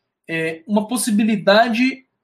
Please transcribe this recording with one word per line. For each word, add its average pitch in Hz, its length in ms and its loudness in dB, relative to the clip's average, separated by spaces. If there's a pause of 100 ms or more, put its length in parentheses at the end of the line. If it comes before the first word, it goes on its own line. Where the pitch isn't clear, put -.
(280)
é, 160 380 -4
uma 208 220 0
possibilidade 226 1160 0 (180)